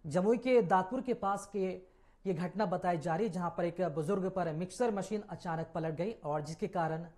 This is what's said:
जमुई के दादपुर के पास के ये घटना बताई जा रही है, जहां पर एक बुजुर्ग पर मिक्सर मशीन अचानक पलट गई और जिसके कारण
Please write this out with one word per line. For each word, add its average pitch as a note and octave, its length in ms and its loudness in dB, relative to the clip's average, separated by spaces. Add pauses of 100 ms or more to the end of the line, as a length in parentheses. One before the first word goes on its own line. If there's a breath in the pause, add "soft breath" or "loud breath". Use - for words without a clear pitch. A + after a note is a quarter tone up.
जमुई F#3 320 4
के B3 240 6
दादपुर F#3 380 2
के A#3+ 140 -2
पास G3 380 -2
के F#3 280 -2 (460 soft breath)
ये F#3+ 80 0
घटना F3+ 320 0
बताई F3 320 0
जा D#3+ 180 0
रही A3 100 2
है, F3+ 60 -2
जहां F3 180 -2
पर F3 140 0
एक E3+ 160 -2
बुजुर्ग F3+ 500 0
पर F3+ 220 -2
मिक्सर F3+ 380 0
मशीन G3+ 400 -4
अचानक E3 440 -4
पलट D#3+ 200 -2
गई F#3 180 -2
और D3+ 280 -2
जिसके D#3+ 280 -4
कारण E3 380 -2 (120)